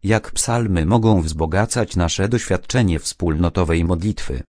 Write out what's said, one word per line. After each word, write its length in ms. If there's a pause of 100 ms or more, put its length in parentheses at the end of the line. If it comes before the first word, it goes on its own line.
Jak 280
psalmy 560
mogą 360
wzbogacać 720
nasze 320
doświadczenie 720
wspólnotowej 840
modlitwy? 580 (140)